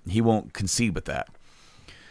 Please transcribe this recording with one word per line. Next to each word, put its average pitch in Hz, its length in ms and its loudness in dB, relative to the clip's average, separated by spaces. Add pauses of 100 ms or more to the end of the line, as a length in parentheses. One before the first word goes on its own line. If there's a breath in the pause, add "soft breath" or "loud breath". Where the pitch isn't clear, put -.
he 104 120 2
won't 113 320 2
concede 98 420 -2
with 80 100 -6
that. 67 240 -6 (840 soft breath)